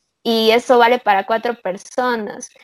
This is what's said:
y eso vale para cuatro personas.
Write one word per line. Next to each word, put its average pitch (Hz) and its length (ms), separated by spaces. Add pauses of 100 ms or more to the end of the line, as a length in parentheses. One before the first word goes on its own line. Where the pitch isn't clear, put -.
(220)
y 226 280
eso 247 280
vale 240 200
para 196 280
cuatro 226 280
personas. 220 960 (140)